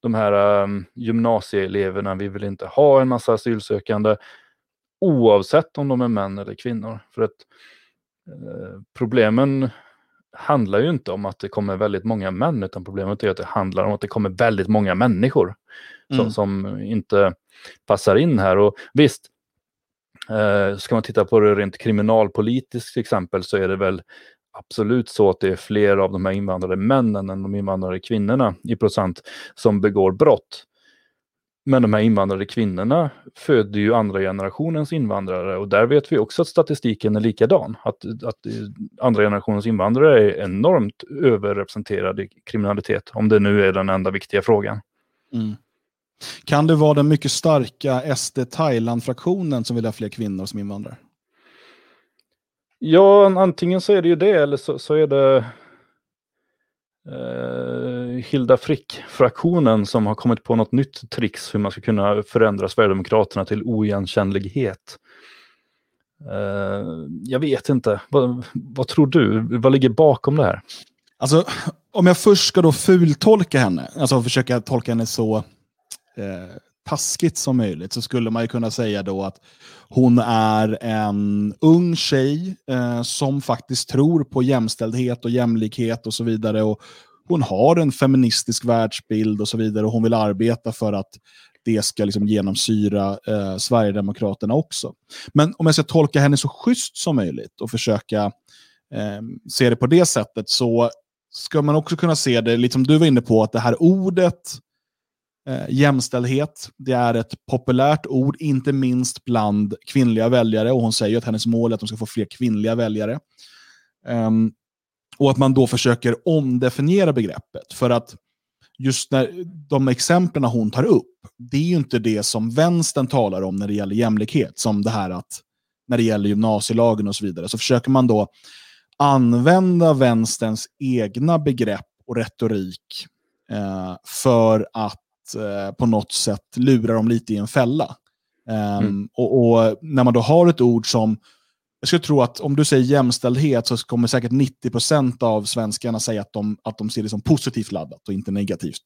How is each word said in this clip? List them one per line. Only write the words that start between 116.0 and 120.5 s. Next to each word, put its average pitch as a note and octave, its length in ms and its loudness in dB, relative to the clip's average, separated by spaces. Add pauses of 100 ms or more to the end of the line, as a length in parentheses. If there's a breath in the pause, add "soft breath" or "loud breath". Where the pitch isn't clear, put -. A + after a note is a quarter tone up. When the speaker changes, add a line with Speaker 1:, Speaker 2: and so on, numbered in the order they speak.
Speaker 2:
omdefiniera C#3+ 880 2
begreppet. - 600 -6
För B2 160 0
att A#2+ 260 -2 (640)
just C3 340 -4
när, C#3 320 -2 (260)
de C#3 180 2
exemplen E3 560 0
hon A2+ 280 0